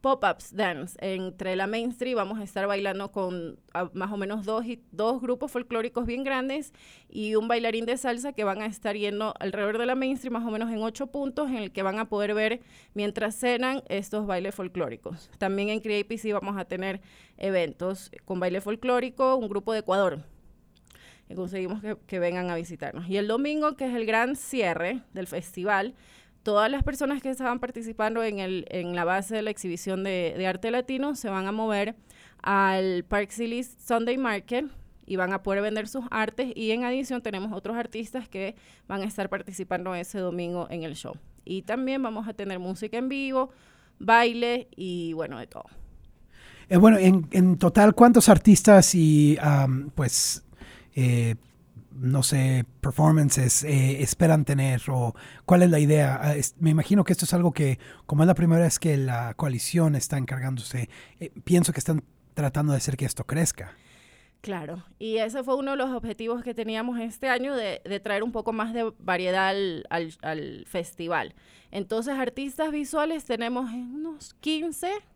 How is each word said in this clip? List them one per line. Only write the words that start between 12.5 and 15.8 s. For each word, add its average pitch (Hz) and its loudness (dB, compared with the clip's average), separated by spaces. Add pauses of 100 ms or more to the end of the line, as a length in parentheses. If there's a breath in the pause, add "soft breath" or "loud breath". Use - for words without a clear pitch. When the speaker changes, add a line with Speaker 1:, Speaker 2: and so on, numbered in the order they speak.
Speaker 1:
mientras 208 -4
cenan 254 -2
estos 202 -6
bailes 190 -4
folclóricos. 170 -8 (100)
También 196 -2
en 214 -2